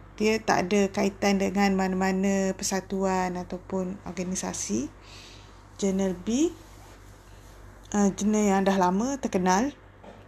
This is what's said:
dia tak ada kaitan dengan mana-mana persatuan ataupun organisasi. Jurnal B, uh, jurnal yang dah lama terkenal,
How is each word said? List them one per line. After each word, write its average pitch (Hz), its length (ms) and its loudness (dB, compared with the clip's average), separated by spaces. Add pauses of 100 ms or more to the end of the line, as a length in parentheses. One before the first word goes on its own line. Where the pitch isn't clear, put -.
(180)
dia 220 240 2
tak 185 240 2
ada 202 240 2
kaitan 202 480 0
dengan 196 400 2
mana-mana 190 800 0
persatuan 190 800 -2
ataupun 185 560 -6 (160)
organisasi. 185 800 -4 (880)
Jurnal 190 400 0
B, 240 320 0 (1400)
uh, 202 240 6
jurnal 208 400 2
yang 196 80 2
dah 196 80 4
lama 196 480 0
terkenal, 196 480 2 (580)